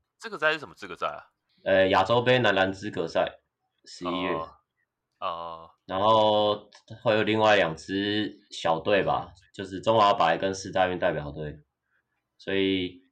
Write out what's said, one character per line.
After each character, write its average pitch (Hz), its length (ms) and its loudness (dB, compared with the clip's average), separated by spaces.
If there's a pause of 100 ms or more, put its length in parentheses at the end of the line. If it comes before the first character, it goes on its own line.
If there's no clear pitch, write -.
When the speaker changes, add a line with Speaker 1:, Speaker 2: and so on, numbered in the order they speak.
(180)
Speaker 1:
这 226 120 -14
个 196 80 -12
赛 156 140 0
是 160 60 -4
什 135 100 -14
么 80 60 -20
资 - 120 -16
格 87 100 -12
赛 87 100 -6
啊？ 73 260 -10 (320)
Speaker 2:
呃， 95 240 4
亚 95 160 4
洲 120 180 2
杯 127 160 4
男 107 160 2
篮 95 180 2
资 98 180 -10
格 90 180 -4
赛， - 320 -2 (440)
十 - 200 -18
一 90 160 -4
月。 90 120 -4
Speaker 1:
哦。 80 180 -8 (680)
哦。 85 520 -10 (160)
Speaker 2:
然 95 140 -6
后 107 680 2 (340)
会 110 120 2
有 107 80 2
另 107 160 0
外 107 180 6
两 82 200 2
支 101 640 -4 (100)
小 82 300 -2
队 98 220 2
吧， 69 300 -2 (220)
就 101 100 -10
是 92 160 -12
中 113 160 2
华 101 160 6
白 85 240 2
跟 95 180 -2
世 95 160 -10
大 92 180 2
运 90 100 -4
代 90 140 0
表 73 180 -8
队。 76 300 -12 (760)
所 95 160 -8
以 95 580 -2